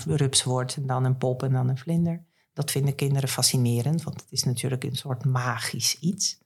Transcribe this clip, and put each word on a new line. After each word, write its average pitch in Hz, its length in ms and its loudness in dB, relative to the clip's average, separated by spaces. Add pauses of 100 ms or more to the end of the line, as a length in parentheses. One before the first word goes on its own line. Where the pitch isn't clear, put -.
rups 147 380 2
wordt 127 320 0
en 135 120 -4
dan 127 180 2
een 131 120 2
pop 131 260 0
en 135 80 2
dan 127 180 2
een 131 80 0
vlinder. 165 460 0 (300)
Dat 147 180 -4
vinden 139 240 0
kinderen 139 340 2
fascinerend, 123 760 2
want - 180 -8
het - 100 -20
is - 120 -2
natuurlijk 131 400 -2
een 131 120 -4
soort 131 300 -4
magisch 123 760 -2
iets. - 460 -2